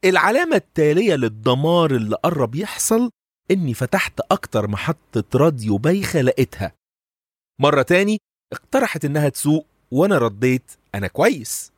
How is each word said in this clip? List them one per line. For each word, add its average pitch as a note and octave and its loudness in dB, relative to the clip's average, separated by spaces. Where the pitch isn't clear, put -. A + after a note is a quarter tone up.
العلامة G#3 2
التالية E3 2
للدمار C3 0
اللي A2 -2
قرب C3+ -2
يحصل A3 -2
إني E3+ 0
فتحت - -4
أكتر G#2+ -2
محطة G#2+ -4
راديو B2+ 2
بايخة F3 0
لقيتها. B2 -2
مرة C#3+ 4
تاني G3 2
اقترحت - -4
إنها D3 0
تسوق، D3+ 0
وأنا E3+ 2
رديت: A#2+ -2
"أنا G2 -6
كويس." D#3 -2